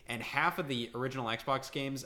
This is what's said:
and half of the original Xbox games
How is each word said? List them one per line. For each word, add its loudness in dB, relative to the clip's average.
and -2
half 2
of -2
the 0
original 0
Xbox 0
games -2